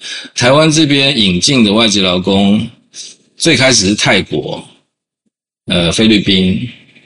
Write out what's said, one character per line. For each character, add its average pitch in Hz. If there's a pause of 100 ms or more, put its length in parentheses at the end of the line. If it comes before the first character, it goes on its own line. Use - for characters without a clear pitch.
(340)
台 123
湾 156
这 156
边 139
引 92
进 127
的 101
外 113
籍 101
劳 92
工， 98 (680)
最 160
开 131
始 101
是 104
泰 107
国、 - (1000)
呃， 87
菲 110
律 110
宾， 95 (400)